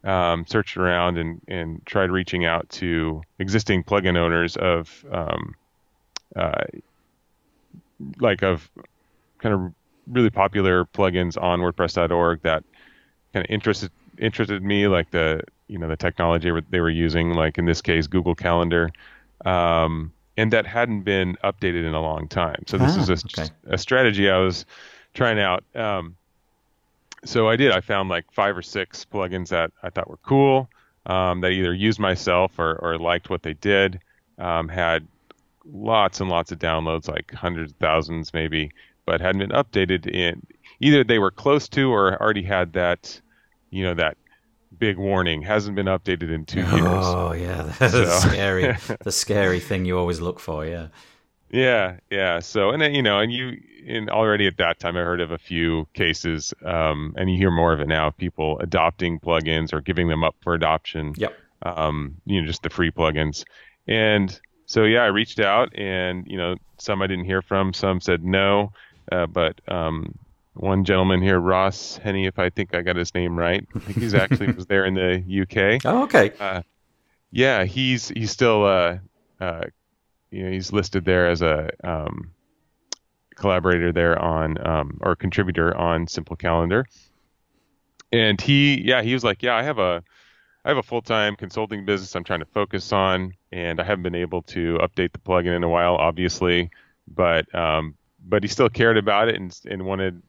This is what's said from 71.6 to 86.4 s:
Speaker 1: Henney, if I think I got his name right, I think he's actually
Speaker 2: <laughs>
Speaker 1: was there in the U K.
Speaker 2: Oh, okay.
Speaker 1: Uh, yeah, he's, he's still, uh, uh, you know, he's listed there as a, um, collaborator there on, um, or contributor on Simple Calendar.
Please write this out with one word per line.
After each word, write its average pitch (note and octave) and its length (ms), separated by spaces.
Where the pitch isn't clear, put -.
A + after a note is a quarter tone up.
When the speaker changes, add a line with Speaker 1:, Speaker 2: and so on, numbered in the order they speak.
Speaker 1:
Henney, F#2+ 280
if F#2+ 120
I F2+ 100
think F#2 260
I F2 80
got F2+ 140
his F2 160
name F2 240
right, F2 380
I A2 60
think G2+ 180
he's A2+ 160
actually G2+ 380
Speaker 2:
<laughs> B2 40
Speaker 1:
was F#2 100
there F#2+ 200
in F#2+ 80
the F#2 320
U F#2+ 200
K. G#2+ 380
Speaker 2:
Oh, A3+ 200
okay. A2 340
Speaker 1:
Uh, F#2+ 240
yeah, A#2+ 320
he's, B2 440
he's A2 220
still, A2 340
uh, F#2 340
uh, E2+ 240
you F#2+ 140
know, F#2 60
he's F#2+ 220
listed F#2+ 320
there F2+ 240
as E2+ 140
a, D#2 280
um, D#2+ 480
collaborator F2 580
there E2+ 260
on, D#2+ 460
um, D2+ 360
or F2 160
contributor F2 600
on E2 300
Simple E2 300
Calendar. F2 500